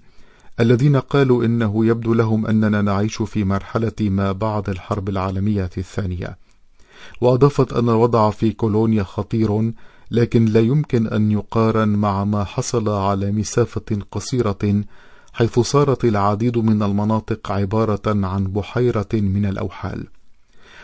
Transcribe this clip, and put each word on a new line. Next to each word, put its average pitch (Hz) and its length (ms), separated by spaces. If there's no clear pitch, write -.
الذين 123 360
قالوا 127 480
إنه 113 420
يبدو 113 280
لهم 113 320
أننا 107 360
نعيش 104 400
في 104 220
مرحلة 98 560
ما 98 320
بعد 104 360
الحرب 98 400
العالمية 98 680
الثانية، 95 600
وأضافت 131 520
أن 120 160
الوضع 113 420
في 110 220
كولونيا 110 500
خطير، 110 680
لكن 117 340
لا 110 160
يمكن 120 460
أن 107 240
يقارن 110 580
مع 104 360
ما 104 200
حصل 113 440
على 101 440
مسافة 104 640
قصيرة، 104 760
حيث - 260
صارت 139 460
العديد 107 540
من 110 240
المناطق 104 720
عبارة 104 720
عن 98 180
بحيرة 104 680
من 101 340
الأوحال، 95 600